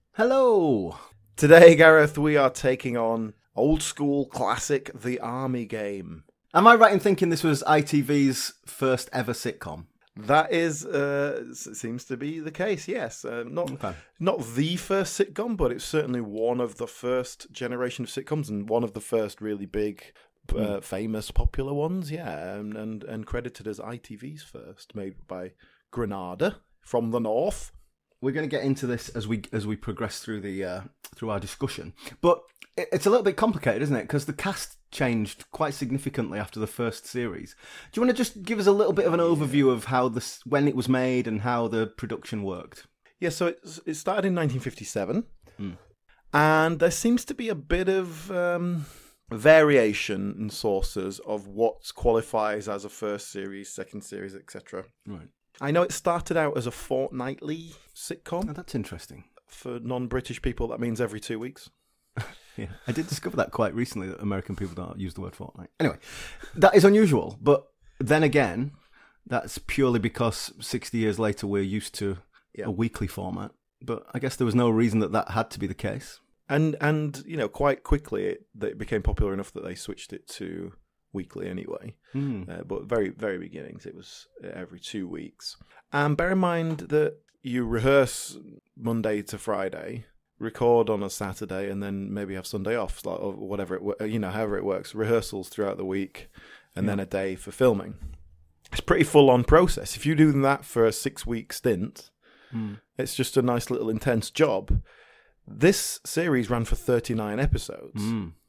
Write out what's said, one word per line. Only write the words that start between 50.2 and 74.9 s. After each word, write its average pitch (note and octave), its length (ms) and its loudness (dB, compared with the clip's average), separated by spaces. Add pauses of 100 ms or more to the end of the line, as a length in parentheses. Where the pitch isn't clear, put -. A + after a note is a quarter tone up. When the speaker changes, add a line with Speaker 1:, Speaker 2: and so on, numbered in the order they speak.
Speaker 2:
in G#2+ 120 -6
sources F#2+ 680 -4
of G#2 280 -8
what G#2+ 480 -2
qualifies G#2+ 720 0
as G2+ 160 -6
a G#2 60 -12
first G2+ 420 -8
series, G2 420 -12
second A2 280 -12
series, G2 340 -12
et - 160 -20
cetera. F#2+ 320 -12 (240)
Speaker 1:
Right. F2+ 220 -16 (320)
Speaker 2:
I C#3 100 -4
know E3+ 120 2
it F3+ 100 -4
started E3+ 420 -4
out D3+ 220 0
as A#2+ 100 -4
a A#2+ 40 -6
fortnightly C#3 1000 -6 (240)
sitcom. F3 540 -8
Speaker 1:
Oh, D3 40 -10
that's F3 220 -10
interesting. F2+ 480 -10 (240)
Speaker 2:
For B2 320 -12
non-British B2 640 -6
people, A#2+ 260 -2
that A#2 140 -8
means A#2 180 -2
every G#2+ 220 -4
two A2+ 180 -6
weeks. B2+ 300 -14 (480)
Speaker 1:
<laughs> - 80 -6 (320)
Yeah, A2 100 -8 (180)
I B2 60 -4
did D#3 160 -4
discover - 300 -8
that - 140 0
quite G#2 220 -2
recently, G#2+ 360 -6
that F2+ 100 -12
American G2 380 -4
people F2+ 180 -8
don't F2+ 240 -10
use F#2 140 -6
the - 80 -12
word F#2 160 -12
fortnight. - 320 -16 (100)
Anyway, D3+ 160 2 (580)
that - 220 6
is F#3 80 10
unusual, G3 580 6
but C#3+ 240 4 (320)
then D3 260 2
again, C3+ 500 2 (520)
that's - 340 -6
purely B2 400 2
because A2+ 600 -2
sixty - 380 -6
years G#2+ 200 0
later G#2 300 -2
we're G2+ 160 0
used G2+ 320 -6
to G2 220 -4 (360)
Speaker 2:
Yeah. G#2 120 -10
Speaker 1:
a A2 60 -4
weekly G#2+ 360 -2
format. F#2+ 440 -10 (300)
But B2 320 -8
I A#2+ 60 -6
guess B2+ 160 -4
there - 100 -2
was A2+ 80 2
no A#2+ 160 4
reason A2 300 4